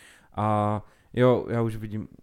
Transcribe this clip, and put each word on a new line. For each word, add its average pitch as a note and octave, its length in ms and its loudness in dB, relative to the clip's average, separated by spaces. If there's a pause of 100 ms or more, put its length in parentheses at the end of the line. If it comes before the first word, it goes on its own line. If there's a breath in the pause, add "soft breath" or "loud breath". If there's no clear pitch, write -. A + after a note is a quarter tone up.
(340 loud breath)
A G#2 480 0 (320 soft breath)
jo, B2 360 4
já A#2 120 -2
už A2+ 140 -2
vidím, G#2+ 320 -10 (160)